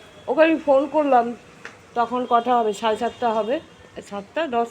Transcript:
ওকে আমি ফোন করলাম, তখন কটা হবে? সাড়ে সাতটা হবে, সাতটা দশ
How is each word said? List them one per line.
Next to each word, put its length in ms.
ওকে 140
আমি 240
ফোন 200
করলাম, 500
তখন 360
কটা 260
হবে? 160
সাড়ে 240
সাতটা 340
হবে, 300
সাতটা 360
দশ 240